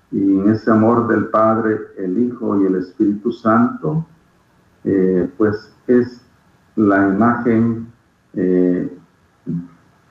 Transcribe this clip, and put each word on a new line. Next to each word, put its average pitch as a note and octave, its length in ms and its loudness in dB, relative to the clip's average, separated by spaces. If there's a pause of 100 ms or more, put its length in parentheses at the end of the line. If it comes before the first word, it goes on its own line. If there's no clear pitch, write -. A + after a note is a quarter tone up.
(100)
y G2 280 0
en G2+ 120 2
ese A2 200 0
amor A2 380 2
del G#2+ 180 0
Padre, A2 540 0 (160)
el F#2+ 220 -4
Hijo A2 420 -2
y F#2+ 60 2
el F#2 100 0
Espíritu G2+ 560 -2
Santo, B2 720 0 (800)
eh, F#2 520 0
pues - 380 -2 (120)
es B2 380 0 (520)
la G2 320 2
imagen, A2+ 800 0 (460)
eh, F2+ 640 0 (1120)